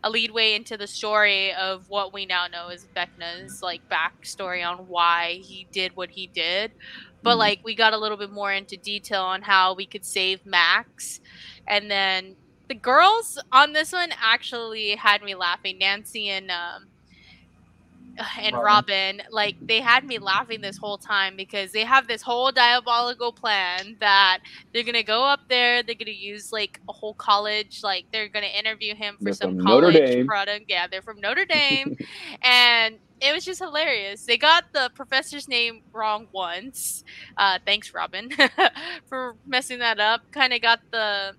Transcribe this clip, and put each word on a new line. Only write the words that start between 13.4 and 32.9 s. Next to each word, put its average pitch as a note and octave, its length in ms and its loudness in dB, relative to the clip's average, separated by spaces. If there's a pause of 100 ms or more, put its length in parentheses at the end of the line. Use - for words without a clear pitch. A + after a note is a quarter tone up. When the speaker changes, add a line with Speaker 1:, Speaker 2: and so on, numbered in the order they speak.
Speaker 1:
on C#4+ 200 6
this D#4 200 -2
one F4 180 -2 (100)
actually A3 760 -2
had G#3 260 4
me G3+ 140 -10
laughing. F#3 420 -4
Nancy G3+ 500 -4
and, F#3+ 220 -8
um, F3 380 -8 (1300)
<sighs> - 220 -10
and G#3 160 -4
Speaker 3:
Robin. A#3 100 -2
Speaker 1:
Robin, G3+ 580 2 (100)
like, G#3 280 -2
they A3+ 200 0
had B3+ 260 4
me B3 140 -8
laughing G#3+ 400 -4
this G3 160 -10
whole G3+ 220 -8
time G3 380 -2
because F#3+ 360 -8
they G#3+ 100 -2
have B3+ 240 2
this A3+ 160 -6
whole B3+ 300 0
diabolical A#3+ 800 2
plan G3 680 -4
that G3 400 6 (340)
they're A#3 120 -2
gonna A#3 180 0
go A3 220 0
up C#4 240 2
there, B3 340 2
they're A#3 140 -8
gonna G#3+ 160 -10
use, G3+ 400 -14
like, G#3+ 360 -6
a G#3 40 -12
whole G#3+ 220 -12
college, G#3+ 680 -2
like, F#3+ 300 -4
they're A3 160 -4
gonna G#3 180 -6
interview G#3+ 480 -6
him G#3 240 -10
for G2+ 60 -10
Speaker 2:
They're G2+ 80 -2
Speaker 1:
some F#2+ 240 -4
Speaker 2:
from F#2 80 -2
Notre A#2+ 260 8
Speaker 1:
college D#3+ 60 8
Speaker 2:
Dame. B2+ 320 6
Speaker 1:
product. G#3 400 -4
Yeah, F3+ 180 0
they're F#3+ 160 -10
from G#3 180 -18
Notre B3 240 -2
Dame. C#4+ 580 0
Speaker 2:
<laughs> - 400 -14
Speaker 1:
And A#3+ 560 6 (220)